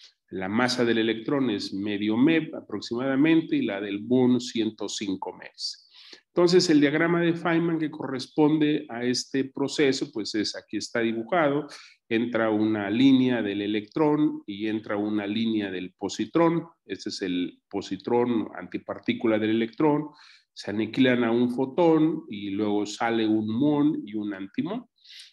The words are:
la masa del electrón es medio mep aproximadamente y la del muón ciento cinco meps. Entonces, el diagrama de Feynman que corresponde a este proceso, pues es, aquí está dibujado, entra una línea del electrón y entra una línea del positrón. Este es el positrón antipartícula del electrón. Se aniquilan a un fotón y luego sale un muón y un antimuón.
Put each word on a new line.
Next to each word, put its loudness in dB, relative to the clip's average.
la -8
masa 0
del 2
electrón 0
es -6
medio -2
mep 2
aproximadamente 0
y 0
la -4
del -6
muón 2
ciento -4
cinco -6
meps. -12
Entonces, 4
el 6
diagrama 2
de 2
Feynman 0
que -4
corresponde 0
a -10
este -2
proceso, 0
pues -6
es, -2
aquí -10
está -6
dibujado, 0
entra 0
una 0
línea 4
del -2
electrón 0
y -6
entra -4
una -2
línea -2
del -8
positrón. 0
Este -10
es -8
el -4
positrón -2
antipartícula -2
del 0
electrón. 0
Se -12
aniquilan 2
a 2
un 2
fotón 2
y -8
luego 0
sale 0
un 0
muón 2
y -10
un -6
antimuón. -6